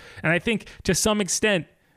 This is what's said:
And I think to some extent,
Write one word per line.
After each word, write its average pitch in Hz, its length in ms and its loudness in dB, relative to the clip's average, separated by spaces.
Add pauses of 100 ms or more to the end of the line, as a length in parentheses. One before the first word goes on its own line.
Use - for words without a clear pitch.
(220)
And 160 100 0
I 175 60 2
think 220 320 -2 (140)
to 185 100 2
some 208 260 2
extent, 202 460 0 (300)